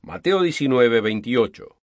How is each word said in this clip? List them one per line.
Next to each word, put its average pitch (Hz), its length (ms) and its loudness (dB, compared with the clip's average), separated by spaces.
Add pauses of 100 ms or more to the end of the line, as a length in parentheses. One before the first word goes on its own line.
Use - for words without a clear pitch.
Mateo 180 400 -2
diecinueve, 127 600 2
veintiocho. 107 800 -4